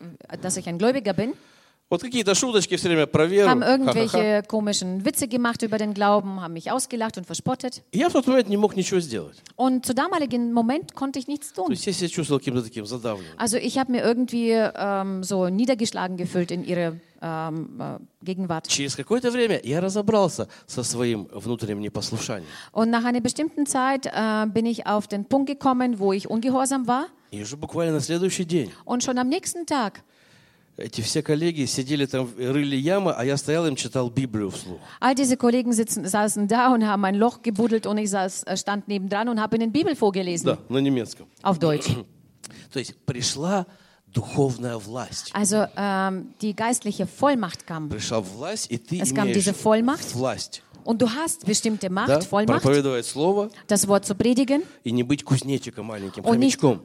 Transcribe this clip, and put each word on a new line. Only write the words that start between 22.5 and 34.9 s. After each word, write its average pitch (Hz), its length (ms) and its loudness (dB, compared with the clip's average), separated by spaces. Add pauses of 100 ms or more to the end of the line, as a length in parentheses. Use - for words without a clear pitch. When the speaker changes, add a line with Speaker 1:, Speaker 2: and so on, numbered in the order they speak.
Speaker 1:
Und 226 160 2
nach 233 160 0
einer 247 160 0
bestimmten 294 440 -2
Zeit, 269 420 0
äh, 214 400 0
bin 220 180 0
ich 226 220 -2
auf 208 200 0
den 202 160 -4
Punkt 269 240 2
gekommen, 254 520 2
wo 196 120 4
ich 190 180 -2
ungehorsam 254 560 0
war. 247 200 0 (260)
Speaker 2:
И 104 100 -8
уже 113 140 -8
буквально 160 380 -2
на 151 80 2
следующий 175 420 0
день 156 280 0 (120)
Speaker 1:
Und 247 220 -2
schon 254 120 0
am 254 120 0
nächsten 349 360 -4
Tag 247 360 -2 (800)
Speaker 2:
эти 113 220 -6
все 143 220 -2
коллеги 156 420 0
сидели 139 400 -2
там, 131 320 -2
рыли 139 380 0
ямы, 175 360 2
а 120 140 -4
я 139 120 2
стоял 160 280 0
им 143 100 0
читал 123 360 -2
Библию 107 400 -2
вслух. 90 280 -12 (200)